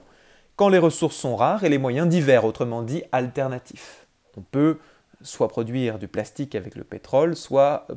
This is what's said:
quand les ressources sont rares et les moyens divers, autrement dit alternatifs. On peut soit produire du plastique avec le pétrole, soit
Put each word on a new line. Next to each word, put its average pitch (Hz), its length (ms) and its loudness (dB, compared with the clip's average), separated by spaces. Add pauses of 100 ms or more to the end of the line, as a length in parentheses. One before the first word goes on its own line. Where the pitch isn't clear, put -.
(560)
quand 202 140 4
les 190 80 6
ressources 165 380 2
sont 123 200 -4
rares 160 280 2
et 170 60 2
les 139 100 2
moyens 135 280 0
divers, 139 380 4
autrement 117 380 -2
dit 139 280 -6
alternatifs. 127 920 -6 (320)
On 101 40 -16
peut 151 360 0 (460)
soit - 240 -2
produire 117 500 -4
du 101 100 -12
plastique 107 460 -8
avec 101 220 -8
le - 80 -14
pétrole, 156 520 -2
soit 139 600 0